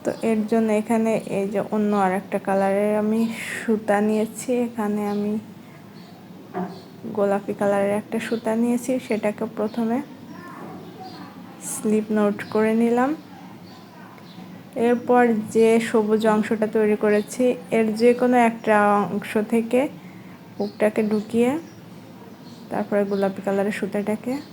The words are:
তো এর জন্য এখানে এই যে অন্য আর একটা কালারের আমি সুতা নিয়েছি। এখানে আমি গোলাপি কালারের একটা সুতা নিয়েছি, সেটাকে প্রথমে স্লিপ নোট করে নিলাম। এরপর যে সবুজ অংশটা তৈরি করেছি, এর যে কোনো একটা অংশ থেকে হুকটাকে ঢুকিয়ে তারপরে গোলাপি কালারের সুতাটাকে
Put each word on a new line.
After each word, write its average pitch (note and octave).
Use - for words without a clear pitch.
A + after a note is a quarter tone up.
তো B3
এর A3
জন্য A3+
এখানে A3
এই G3
যে G3
অন্য G#3+
আর F#3
একটা -
কালারের G3
আমি A3
সুতা G#3+
নিয়েছি। A3
এখানে G#3
আমি G#3
গোলাপি G3+
কালারের G3+
একটা A3+
সুতা A3+
নিয়েছি, A#3+
সেটাকে G#3+
প্রথমে A3+
স্লিপ G#3+
নোট G#3
করে A3
নিলাম। A#3+
এরপর A#3+
যে A3+
সবুজ G#3+
অংশটা G#3+
তৈরি G#3+
করেছি, G#3
এর A3+
যে A#3+
কোনো B3
একটা A3+
অংশ G3+
থেকে A#3
হুকটাকে G#3+
ঢুকিয়ে A3+
তারপরে G#3
গোলাপি G3
কালারের G3
সুতাটাকে G#3+